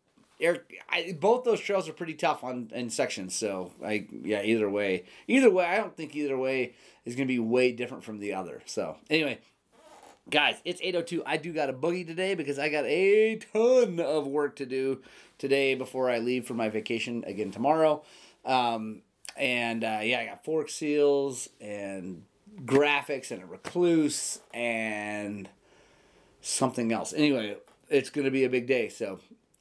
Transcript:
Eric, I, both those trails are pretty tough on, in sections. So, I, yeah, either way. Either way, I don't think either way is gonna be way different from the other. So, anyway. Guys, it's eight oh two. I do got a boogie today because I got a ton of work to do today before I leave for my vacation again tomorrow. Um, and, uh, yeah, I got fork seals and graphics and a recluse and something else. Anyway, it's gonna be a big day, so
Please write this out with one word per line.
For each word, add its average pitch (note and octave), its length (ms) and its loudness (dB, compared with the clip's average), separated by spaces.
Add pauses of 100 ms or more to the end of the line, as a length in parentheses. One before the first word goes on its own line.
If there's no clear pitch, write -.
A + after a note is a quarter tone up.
(400)
Eric, D#3 500 0
I, F3 300 -2
both A#3 240 4
those A3+ 160 2
trails F#3+ 280 -2
are D#3 60 -12
pretty D#3+ 220 -8
tough D3+ 280 0
on, B2 300 -8
in B2 160 -6
sections. - 460 -4
So, F#2+ 380 -4 (120)
I, G#2 220 -2 (160)
yeah, G2+ 180 0
either G#2+ 280 4
way. G2 340 0 (240)
Either B3 240 8
way, F3+ 140 2
I F3+ 120 0
don't G3+ 180 -4
think D#3+ 200 -10
either C#3+ 220 -2
way C3 360 0 (320)
is A#2+ 100 -8
gonna C3+ 120 0
be B2+ 120 0
way B2 320 4
different A#2+ 320 -8
from G#2+ 160 -10
the G2+ 140 -4
other. F2+ 320 -8
So, E2 320 -6 (120)
anyway. D3+ 300 0 (920)
Guys, C#3 340 2
it's F3 200 -6
eight F3+ 120 -2
oh E3+ 60 0
two. E3+ 240 -4
I D3 120 -2
do E3 140 -6
got D3+ 200 0
a - 20 -4
boogie E3+ 320 -2
today F#3 300 -2
because C#3+ 240 -4
I D3+ 100 0
got D3 160 0
a G3+ 520 4 (140)
ton A3+ 480 4
of D3 280 0
work C#3+ 300 0
to C3+ 100 -8
do C3 340 -2 (380)
today C#3 340 4
before B2+ 380 -2
I A#2+ 80 2
leave B2 260 0
for C3 80 -8
my A2+ 160 0
vacation A2+ 560 -4
again G2 240 -4
tomorrow. D3+ 540 2 (420)
Um, A#2 560 0 (340)
and, A#2+ 480 0
uh, A2 200 -2
yeah, A#2+ 160 0
I A#2 80 -4
got - 180 -16
fork D#3 240 -2
seals C#3+ 800 0 (100)
and G2 640 -10 (400)
graphics C#3 680 0
and G2 100 -10
a F#2 60 -18
recluse D#3+ 960 0 (120)
and G#2 960 -4 (880)
something A#2+ 540 -2
else. F2+ 200 -4
Anyway, B2+ 440 2 (320)
it's C3+ 220 2
gonna C3+ 200 0
be C3+ 120 2
a B2+ 60 2
big B2 180 0
day, B2 220 2
so G2 300 -8 (420)